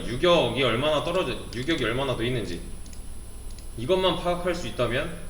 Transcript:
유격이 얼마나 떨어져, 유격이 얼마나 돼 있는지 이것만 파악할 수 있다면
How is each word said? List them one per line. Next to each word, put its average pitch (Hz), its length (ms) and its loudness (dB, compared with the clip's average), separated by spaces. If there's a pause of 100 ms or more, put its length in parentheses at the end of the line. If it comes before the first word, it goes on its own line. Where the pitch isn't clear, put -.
유격이 127 580 4
얼마나 131 420 2
떨어져, 165 340 0 (160)
유격이 135 300 0
얼마나 120 320 0
돼 110 100 0
있는지 98 340 -2 (1160)
이것만 185 400 4
파악할 175 380 0
수 120 120 -4
있다면 127 500 0 (140)